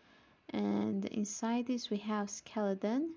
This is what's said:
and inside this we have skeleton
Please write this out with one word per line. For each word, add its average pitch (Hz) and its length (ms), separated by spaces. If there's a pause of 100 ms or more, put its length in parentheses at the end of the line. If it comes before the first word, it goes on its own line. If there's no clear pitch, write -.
(520)
and 208 520
inside 226 640
this 247 220
we 208 80
have 208 300
skeleton 214 880